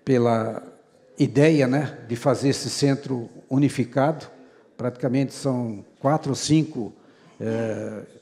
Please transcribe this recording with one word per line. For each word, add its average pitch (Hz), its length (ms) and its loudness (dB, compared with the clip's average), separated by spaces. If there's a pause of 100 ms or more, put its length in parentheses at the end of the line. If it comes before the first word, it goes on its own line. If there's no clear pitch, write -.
pela 117 580 2 (560)
ideia, 143 480 4
né, 139 300 -2 (100)
de 117 80 -6
fazer 127 340 0
esse 131 200 -2
centro 131 580 0 (220)
unificado. 139 760 0 (500)
Praticamente 123 560 -2
são 120 500 -4 (160)
quatro 147 300 0
ou 127 60 -2
cinco, 147 580 0 (440)
eh, 107 680 -6 (180)